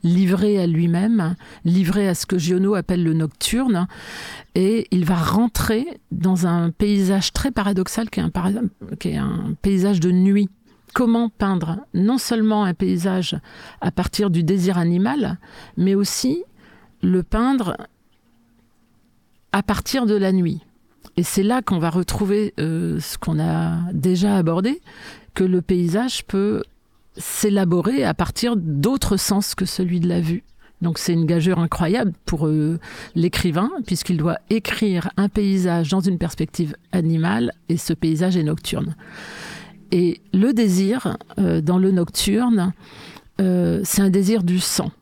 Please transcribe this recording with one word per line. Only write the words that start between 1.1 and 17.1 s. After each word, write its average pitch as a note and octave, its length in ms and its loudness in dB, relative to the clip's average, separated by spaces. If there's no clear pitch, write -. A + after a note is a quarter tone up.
livré F#3+ 420 2
à F3 80 0
ce - 100 -8
que F#3 120 -2
Giono F#3 380 2
appelle F3 280 0
le D#3+ 100 2
nocturne, F#3 760 0
et G#3 360 2
il F3+ 120 2
va F3 120 2
rentrer A3 840 0
dans F3+ 340 0
un E3+ 220 2
paysage G3 640 0
très - 180 -2
paradoxal G3+ 580 -2
qui F#3+ 120 -4
est - 20 -2
un D#3+ 60 -2
para-, F3+ 220 -2
qui F3 80 -4
est D3+ 80 -4
un C#3 440 -4
paysage G3 380 2
de F3+ 120 2
nuit, G3 360 4
comment A#3 360 0
peindre F3+ 500 -2
non G#3 240 2
seulement G#3+ 460 0
un F3+ 100 0
paysage F#3 680 -2
à F3+ 100 -2
partir G3+ 380 -2
du E3+ 140 2
désir F3+ 340 2
animal, F#3 600 0
mais F#3+ 180 2
aussi B3+ 480 0
le F#3 220 2